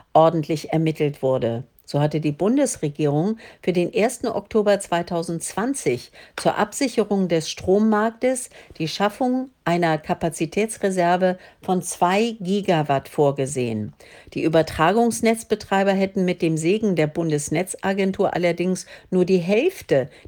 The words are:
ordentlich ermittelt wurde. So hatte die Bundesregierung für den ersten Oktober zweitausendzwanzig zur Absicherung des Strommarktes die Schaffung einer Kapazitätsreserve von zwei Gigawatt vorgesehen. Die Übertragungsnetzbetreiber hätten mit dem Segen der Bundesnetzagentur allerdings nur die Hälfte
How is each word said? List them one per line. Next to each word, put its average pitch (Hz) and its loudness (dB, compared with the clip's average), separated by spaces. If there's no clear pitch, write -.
ordentlich 160 2
ermittelt 156 0
wurde. 123 0
So - -2
hatte 151 0
die 151 -2
Bundesregierung 170 0
für 180 0
den 175 0
ersten 254 -2
Oktober 202 0
zweitausendzwanzig 170 -4
zur - 0
Absicherung 202 0
des 165 -2
Strommarktes 220 0
die 160 -4
Schaffung 254 -2
einer 170 2
Kapazitätsreserve 180 0
von 185 0
zwei 208 0
Gigawatt 175 0
vorgesehen. 131 -2
Die - -4
Übertragungsnetzbetreiber 196 2
hätten 190 0
mit 180 -2
dem 160 2
Segen 185 0
der 156 2
Bundesnetzagentur 180 -2
allerdings 175 -2
nur 185 2
die 185 4
Hälfte 185 0